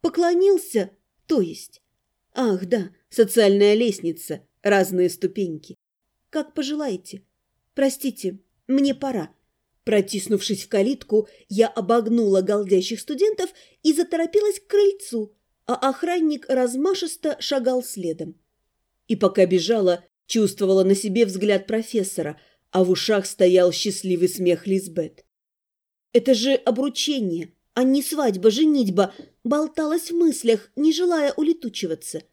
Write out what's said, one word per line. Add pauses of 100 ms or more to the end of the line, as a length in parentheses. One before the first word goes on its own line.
Поклонился, (360)
то
есть. (520)
Ах,
да, (200)
социальная
лестница, (200)
разные
ступеньки. (540)
«Как
пожелаете. (520)
Простите, (260)
мне
пора». (540)
Протиснувшись
в
калитку, (200)
я
обогнула
галдящих
студентов (320)
и
заторопилась
к
крыльцу, (300)
а
охранник
размашисто
шагал
следом. (720)
И
пока
бежала, (240)
чувствовала
на
себе
взгляд
профессора, (300)
а
в
ушах
стоял
счастливый
смех
Лизбет. (880)
«Это
же
обручение, (220)
а
не
свадьба,
женитьба», (320)
болталась
в
мыслях,
не
желая
улетучиваться. (100)